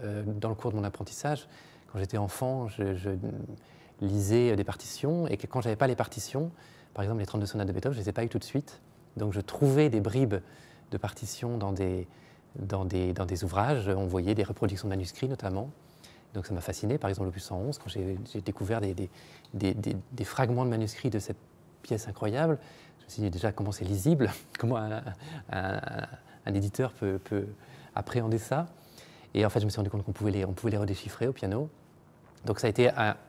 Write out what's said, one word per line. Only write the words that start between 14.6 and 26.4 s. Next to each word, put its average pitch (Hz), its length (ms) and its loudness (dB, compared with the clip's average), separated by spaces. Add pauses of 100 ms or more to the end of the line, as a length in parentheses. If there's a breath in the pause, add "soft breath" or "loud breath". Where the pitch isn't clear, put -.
de 98 60 0
manuscrits 95 340 -4
notamment. 117 440 -4 (640 loud breath)
Donc 95 100 -4
ça - 80 -4
m'a 87 80 -2
fasciné, 107 380 0
par 101 100 0
exemple 95 160 0
l'opus 92 200 -6
cent 98 120 -6
onze, 127 220 -4
quand - 100 -12
j'ai, 95 300 -4 (120)
j'ai 104 100 -6
découvert 104 400 -2
des, 98 120 0
des, 90 160 -4 (460 loud breath)
des, 98 180 2
des, 107 240 -2 (140)
des 123 120 -4
fragments 120 400 2
de 127 60 2
manuscrits 110 400 0
de 107 80 -2
cette 104 200 -6 (440)
pièce 110 260 -2
incroyable, 123 520 2 (400 loud breath)
je - 60 -20
me - 40 -20
suis - 140 -6
dit 101 80 2
déjà 98 200 0
comment 101 200 -2
c'est - 140 -4
lisible, 101 440 4 (140)
<laughs> - 160 -12
comment 120 180 2
un, 110 200 -2
un, 117 40 -6 (500 loud breath)
un, 95 300 -2 (640 loud breath)